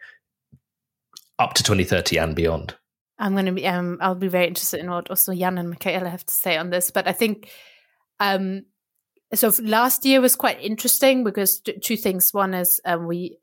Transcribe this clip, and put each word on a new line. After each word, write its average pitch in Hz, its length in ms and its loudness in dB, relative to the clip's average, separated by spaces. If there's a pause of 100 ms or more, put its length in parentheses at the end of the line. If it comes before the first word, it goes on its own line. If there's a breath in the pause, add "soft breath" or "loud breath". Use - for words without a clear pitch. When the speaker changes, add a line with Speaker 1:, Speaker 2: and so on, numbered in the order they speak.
(1400 loud breath)
Speaker 1:
up 117 160 0
to - 100 0
twenty - 200 2
thirty 82 340 0
and 80 180 0
beyond? 82 400 -2 (440)
Speaker 2:
I'm 196 160 0
gonna 190 160 0
be, 185 160 -2
um, 175 340 -2
I'll 185 140 0
be 190 120 -2
very 180 200 2
interested 175 320 -4
in 175 100 -8
what 175 220 -6
also 190 240 -2
Jan 180 240 -2
and 175 100 -4
Michaela 180 400 -4
have 175 160 -10
to - 80 -6
say 170 240 0
on 175 140 -4
this, 180 180 0
but 185 180 0
I 190 40 2
think, 214 400 -2 (680 loud breath)
um, 190 460 0 (680)
so 220 140 4
f-, 208 100 2
last 226 440 2
year 269 160 6
was 254 160 6
quite - 240 0
interesting 247 640 2
because 196 360 0
t-, - 180 -8
two - 180 -4
things. 185 380 0
One 190 220 0
is, 180 300 0
um, 170 200 0
we, 175 380 -6